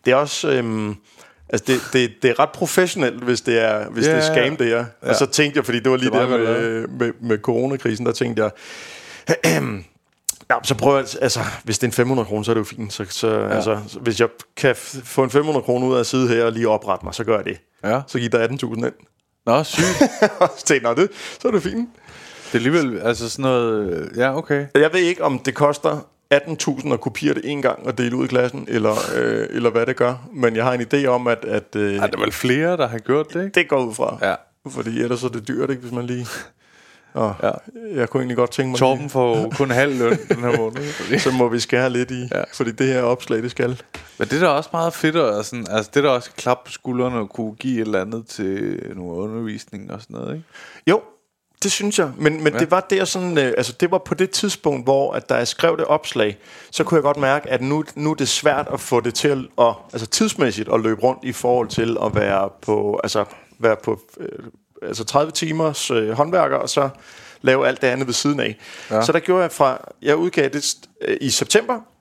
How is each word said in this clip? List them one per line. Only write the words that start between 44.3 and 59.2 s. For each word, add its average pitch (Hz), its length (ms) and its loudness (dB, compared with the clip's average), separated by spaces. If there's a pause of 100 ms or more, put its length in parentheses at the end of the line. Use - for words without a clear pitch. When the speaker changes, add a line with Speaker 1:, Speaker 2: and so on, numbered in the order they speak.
Speaker 2:
er 160 40 2
da 180 80 4
også 143 240 0
meget 165 220 -2
fedt, 156 220 0
og 107 280 2
sådan, 117 260 -8
altså, 107 240 -2
det 143 100 6
er 147 40 4
da 131 60 4
også 120 180 -4
et - 40 -18
klap 127 280 0
på - 80 -18
skuldrene 123 480 -2
at 101 80 -6
kunne 110 260 -8
give 131 220 -4
et 113 40 -2
eller 107 200 0
andet 113 260 -8
til 98 540 -4 (160)
noget 87 220 -8
undervisning 107 760 -8
og 107 100 -12
sådan - 140 -16
noget, 127 180 -8
ikke? 160 120 -12 (400)
Speaker 1:
Jo, 202 140 4 (640)
det 202 100 -2
synes 202 260 -2
jeg. 156 200 0
Men, 156 260 2
men 151 80 4
Speaker 2:
Ja. 110 60 -4
Speaker 1:
det 165 120 0
var 185 100 4
der 190 240 0
sådan, 180 340 -2
øh, 139 60 4 (120)
altså, 123 240 -2
det 175 100 2
var 185 80 2
på - 160 -2
det 190 160 0
tidspunkt, 143 560 -2
hvor 139 260 2
at - 160 -6
da 131 60 2
jeg 120 140 0
skrev 165 280 2
det 160 80 0
opslag, 110 540 0 (320)
så - 140 0
kunne 170 120 2
jeg 147 60 6
godt 143 140 2
mærke, 139 340 0
at 123 120 2
nu, 147 220 0 (100)
nu 151 160 0
er 156 40 0
det 139 140 0
svært 143 440 2
at 135 80 -4
få 120 200 2
det 117 140 -4
til 135 340 0 (120)